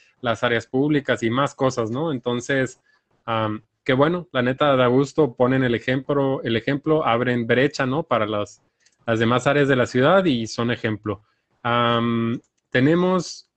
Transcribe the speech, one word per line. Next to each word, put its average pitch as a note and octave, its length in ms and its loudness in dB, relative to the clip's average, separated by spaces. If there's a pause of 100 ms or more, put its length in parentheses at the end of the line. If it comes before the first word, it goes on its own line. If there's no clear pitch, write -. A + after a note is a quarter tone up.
(220)
las A#2 220 -2
áreas A#2 240 -2
públicas C3+ 560 0
y A2+ 60 0
más C3+ 240 -2
cosas, A#2 380 -2
¿no? D3+ 200 -4
Entonces, B2 680 -4 (460)
am, A2 360 -4 (220)
qué C3+ 100 0
bueno, D#3+ 380 2
la B2+ 100 -2
neta C3 340 2
da B2+ 120 4
gusto, C3+ 480 2
ponen C3 280 2
el A#2+ 120 0
ejemplo, C3+ 680 -2
el A#2 120 -2
ejemplo, C#3+ 500 -2
abren A#2+ 420 0
brecha, C3 380 0
¿no? C#3 180 -2
Para A2+ 220 0
las, G#2 360 -6 (440)
las A2+ 140 0
demás A#2 280 2
áreas C#3 220 2
de C#3 80 4
la A#2+ 80 2
ciudad D#3 400 2
y A#2+ 220 0
son A#2 220 -4
ejemplo. G#2+ 540 -6 (380)
Am, A#2 800 0 (300)
tenemos E3+ 840 0